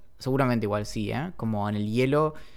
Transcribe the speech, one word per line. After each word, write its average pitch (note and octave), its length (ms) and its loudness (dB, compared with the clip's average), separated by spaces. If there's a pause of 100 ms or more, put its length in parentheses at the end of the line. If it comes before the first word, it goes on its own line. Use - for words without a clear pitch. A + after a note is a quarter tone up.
(180)
seguramente B2+ 480 2
igual G#2 180 0
sí, G#2+ 280 -2
¿eh? D3+ 240 -4
Como G#2+ 320 -2
en G#2+ 80 0
el G#2 120 0
hielo, C#3 460 2 (220)